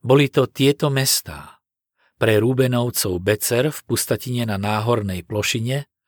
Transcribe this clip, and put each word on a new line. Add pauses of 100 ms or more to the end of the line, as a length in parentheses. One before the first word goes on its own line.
Boli
to
tieto
mestá: (560)
pre
Rúbenovcov
Becer
v
pustatine
na
náhornej
plošine, (200)